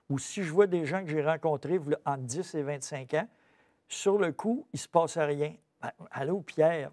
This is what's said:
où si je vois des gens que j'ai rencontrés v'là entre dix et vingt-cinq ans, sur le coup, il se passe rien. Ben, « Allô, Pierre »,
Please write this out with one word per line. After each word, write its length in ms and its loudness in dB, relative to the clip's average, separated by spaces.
où 120 0
si 240 -6
je 100 -4
vois 140 6
des 180 0
gens 180 -2
que 60 -8
j'ai 140 0
rencontrés 560 0
v'là 260 0
entre 180 -2
dix 300 -6
et 80 -2
vingt-cinq 540 -6
ans, 120 0
sur 320 2
le 120 2
coup, 400 -2
il 80 -6
se 80 -10
passe 300 2
rien. 380 0
Ben, « 100 -8
Allô, 300 -2
Pierre », 520 2